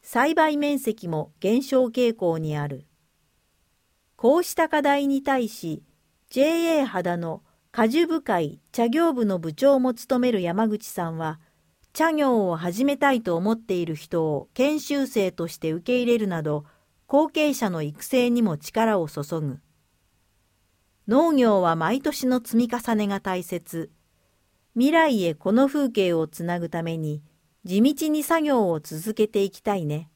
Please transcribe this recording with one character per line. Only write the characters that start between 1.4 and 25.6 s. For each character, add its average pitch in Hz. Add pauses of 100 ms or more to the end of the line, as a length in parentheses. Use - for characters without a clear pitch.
減 226
少 254
傾 233
向 170
に 156
あ 147
る。 143 (1400)
こ 277
う 349
し -
た 320
課 302
題 285
に 277
対 262
し、 160 (480)
ジ 254
ェ -
ー 330
エ 277
ー -
秦 180
野 165 (300)
果 226
樹 311
部 320
会 170 (140)
茶 233
業 320
部 240
の 190
部 160
長 269
も 254
務 247
め 247
る 190
山 180
口 208
さ 175
ん 165
は、 160 (540)
茶 320
業 254
を 165
始 180
め 285
た 277
い 233
と 175
思 202
っ 226
て 202
い 175
る 160
人 160
を 147
研 285
修 277
生 196
と 170
し -
て 160
受 170
け 247
入 240
れ 240
る 214
な 170
ど、 147 (420)
後 302
継 302
者 226
の 165
育 147
成 247
に 240
も 175
力 220
を 160
注 147 (180)
ぐ。 143 (1500)
「農 294
業 226
は 165
毎 170
年 -
の 254
積 233
み -
重 240
ね 208
が 196
大 185
切。 165 (840)
未 254
来 302
へ 170
こ 190
の 262